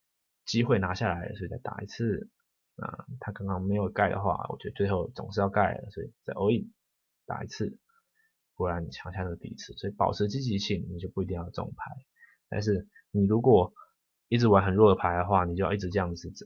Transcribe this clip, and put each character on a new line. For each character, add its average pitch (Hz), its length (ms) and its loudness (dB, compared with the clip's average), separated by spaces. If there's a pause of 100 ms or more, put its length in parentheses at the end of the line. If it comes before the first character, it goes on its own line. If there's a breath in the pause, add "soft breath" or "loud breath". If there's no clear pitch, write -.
(460)
机 117 180 0
会 120 160 2
拿 92 160 -2
下 98 180 -2
来， 85 220 -6
所 90 100 -10
以 85 40 -8
再 - 100 -10
打 - 220 -8
一 104 40 -10
次。 107 420 -4 (520)
那 - 260 -10 (140)
他 - 120 -10
刚 98 140 -10
刚 95 160 -2
没 98 140 0
有 101 140 0
盖 98 200 0
的 - 120 -4
话， 98 280 -2
我 - 80 -8
觉 - 120 -10
得 - 60 -14
最 98 120 0
后 92 220 0
总 - 220 -12
是 101 100 -2
要 98 80 2
盖 98 280 0
的， - 140 -14
所 - 120 -10
以 - 80 -12 (120)
再 - 100 -8
all 98 180 0
in - 200 -2 (540)
打 - 180 -8
一 104 40 -10
次， - 300 -8 (800)
不 92 100 -4
然 85 240 -4
抢 - 240 -14
下 90 100 -4
那 90 60 -4
个 87 60 -8
第 - 140 -14
一 - 60 -14
次。 - 180 -16
所 101 160 -6
以 101 40 -12
保 95 200 0
持 104 140 0
积 131 140 -4
极 117 160 0
性， 98 320 -2
你 87 100 -8
就 92 100 -8
不 98 120 -4
一 90 40 0
定 92 100 -4
要 85 140 -8
中 - 260 -8
牌。 - 160 -14 (580 soft breath)
但 107 120 -4
是 104 260 0 (240 soft breath)
你 101 140 4
如 107 160 4
果 110 320 8 (540 loud breath)
一 120 100 2
直 120 100 6
玩 101 160 8
很 95 100 2
弱 104 160 10
的 95 60 8
牌 87 220 0
的 87 80 0
话， 95 200 4
你 87 100 -2
就 95 80 0
要 87 100 0
一 104 40 -2
直 98 120 -4
这 98 100 0
样 90 160 -2
子， 82 160 -12 (140)